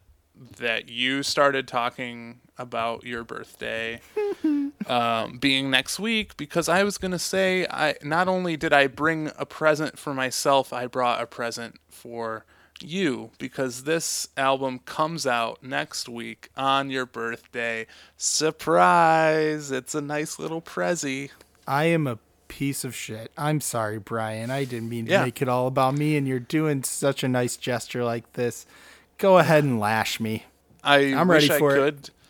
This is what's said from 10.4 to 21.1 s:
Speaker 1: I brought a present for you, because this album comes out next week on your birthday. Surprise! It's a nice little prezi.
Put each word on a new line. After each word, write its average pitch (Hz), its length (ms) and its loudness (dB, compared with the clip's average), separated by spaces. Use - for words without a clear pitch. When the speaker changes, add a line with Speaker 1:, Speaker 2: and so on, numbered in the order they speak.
Speaker 1:
I 123 160 -6
brought 120 340 0
a 120 40 -4
present 117 500 -10
for 113 560 -10
you, 143 560 -2
because 127 460 -6
this - 540 -4
album 135 420 0
comes 156 480 -4
out 117 360 -2
next 143 440 -6
week 117 480 -12
on 135 340 0
your 131 160 -2
birthday. 117 800 -6
Surprise! 160 1500 4
It's 127 240 -6
a 143 60 -2
nice 151 380 -6
little 160 220 -6
prezi. 147 680 -4